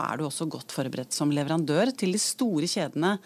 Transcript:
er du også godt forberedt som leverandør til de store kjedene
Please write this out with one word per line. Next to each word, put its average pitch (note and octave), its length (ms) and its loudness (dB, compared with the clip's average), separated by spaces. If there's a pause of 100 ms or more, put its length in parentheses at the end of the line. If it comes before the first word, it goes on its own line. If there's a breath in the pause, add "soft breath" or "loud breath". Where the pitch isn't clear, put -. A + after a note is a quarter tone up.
er A#2+ 80 -2
du D3+ 80 -2
også D#3 240 -4
godt C3 240 -10
forberedt C3 400 -4
som D3 160 2
leverandør D3+ 640 2
til F#3 220 0
de G#3+ 60 0
store F3+ 440 0
kjedene F3 600 0